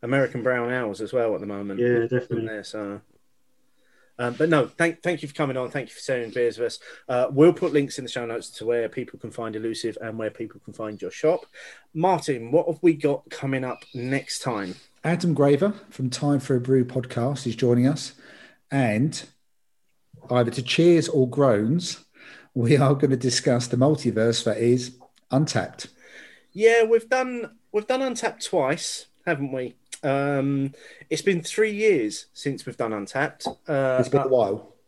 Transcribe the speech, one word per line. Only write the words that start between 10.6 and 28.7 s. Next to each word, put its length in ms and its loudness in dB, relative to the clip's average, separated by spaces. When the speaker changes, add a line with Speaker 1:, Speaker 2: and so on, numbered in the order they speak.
Speaker 1:
can 80 -16
find 280 -10
your 120 -8
shop. 340 0
Martin, 560 0
what 160 2
have 160 -4
we 120 6
got 360 -2
coming 320 -2
up 220 -8
next 460 -4
time? 340 -4
Speaker 3:
Adam 300 0
Graver 380 4
from 220 -4
Time 300 0
for 160 0
a 40 2
Brew 240 4
podcast 640 -4
is 80 -4
joining 320 4
us. 280 -2
And 500 0
either 200 4
to 120 -6
cheers 460 4
or 220 2
groans, 760 2
we 240 4
are 180 4
gonna 220 2
discuss 520 0
the 80 -2
multiverse 680 2
that 140 0
is 400 2
Untappd. 580 -2
Speaker 1:
Yeah, 300 6
we've 260 2
done, 440 -4
we've 140 -4
done 140 -2
Untappd 440 -4
twice, 640 -2